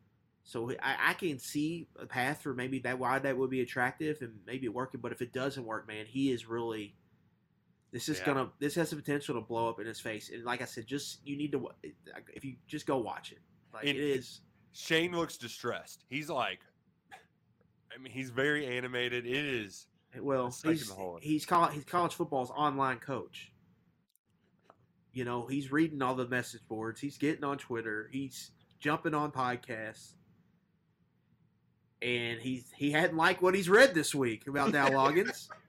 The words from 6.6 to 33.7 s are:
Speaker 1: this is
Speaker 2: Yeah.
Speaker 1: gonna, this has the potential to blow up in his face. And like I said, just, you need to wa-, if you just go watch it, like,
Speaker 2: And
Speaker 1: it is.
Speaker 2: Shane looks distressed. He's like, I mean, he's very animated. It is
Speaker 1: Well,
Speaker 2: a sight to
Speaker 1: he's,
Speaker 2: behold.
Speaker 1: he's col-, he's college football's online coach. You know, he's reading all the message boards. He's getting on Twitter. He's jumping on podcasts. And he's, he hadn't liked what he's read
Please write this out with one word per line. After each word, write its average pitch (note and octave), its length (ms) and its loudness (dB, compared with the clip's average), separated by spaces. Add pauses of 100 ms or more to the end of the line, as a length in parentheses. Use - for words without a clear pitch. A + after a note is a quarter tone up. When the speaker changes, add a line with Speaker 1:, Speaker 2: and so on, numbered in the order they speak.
Speaker 1:
this B2 180 -6
is D3+ 100 -2
Speaker 2:
Yeah. F#3 60 -4
Speaker 1:
gonna, C3+ 340 2
this D3 160 -2
has D#3+ 160 0
the D#3+ 40 -4
potential C#3+ 400 -2
to A2+ 60 -2
blow A2+ 280 0
up A2+ 100 -4
in G#2+ 80 -8
his A2 120 -10
face. G#2+ 320 -8
And A#2 140 -10
like B2 160 -2
I B2+ 40 -4
said, A2+ 200 -8
just, - 400 -8
you C#3+ 100 -6
need D3 180 -4
to C#3 60 0
wa-, - 120 -6 (600)
if - 140 -12
you B2+ 120 -12 (100)
just D3+ 180 -10
go C#3 140 4
watch G2 320 -6
it, - 80 -20 (340)
like, A2+ 140 -8
Speaker 2:
And C#3+ 100 2
Speaker 1:
it C#3 60 -2
is. C3+ 380 -2 (320)
Speaker 2:
Shane E3+ 400 2
looks E3 220 -2
distressed. - 760 -8
He's D3 200 -6
like, A2 300 -2 (520)
I - 880 -20
mean, C3 140 -16
he's C3 160 -6
very C#3+ 380 2
animated. B2 580 0
It C3+ 200 0
is A2+ 420 -4 (320)
Speaker 1:
Well, C3 280 2
Speaker 2:
a B2+ 40 -6
sight - 100 -12
to D#3 120 2
Speaker 1:
he's, C#3+ 160 -2
Speaker 2:
behold. F#2 340 -8
Speaker 1:
he's D3+ 240 0
col-, E3 220 6
he's D3 160 -6
college F3 280 2
football's C3+ 380 -2
online C3+ 480 2
coach. - 520 -8 (1600)
You B2+ 140 -4
know, A#2+ 220 -2
he's C3+ 240 -2
reading D3+ 320 4
all B2+ 100 4
the B2+ 140 0
message A#2+ 400 -2
boards. A2 340 -4
He's C#3+ 160 -6
getting D3 260 0
on C#3+ 140 0
Twitter. A2+ 540 -4
He's C3+ 400 -8 (280)
jumping D#3 360 0
on D3 160 0
podcasts. B2 800 -4 (1900)
And A#2+ 380 0
he's, B2+ 360 -4
he C#3+ 160 0
hadn't D#3+ 260 4
liked F3+ 240 6
what F#3 140 8
he's F#3 140 2
read A3 260 10